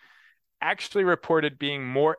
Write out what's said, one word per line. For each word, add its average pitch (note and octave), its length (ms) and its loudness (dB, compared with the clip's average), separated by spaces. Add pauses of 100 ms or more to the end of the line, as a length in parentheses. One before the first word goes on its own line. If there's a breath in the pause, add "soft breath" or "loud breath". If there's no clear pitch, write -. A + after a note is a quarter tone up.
(640 soft breath)
actually F#3+ 420 -2
reported D#3 540 0
being C#3+ 280 -4
more C#3+ 320 2